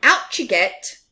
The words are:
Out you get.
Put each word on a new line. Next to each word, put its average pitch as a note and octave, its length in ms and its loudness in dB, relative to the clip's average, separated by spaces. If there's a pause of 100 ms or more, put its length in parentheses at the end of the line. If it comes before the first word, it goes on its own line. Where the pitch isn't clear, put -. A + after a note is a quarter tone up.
Out - 360 2
you D4 80 -4
get. - 520 -2 (140)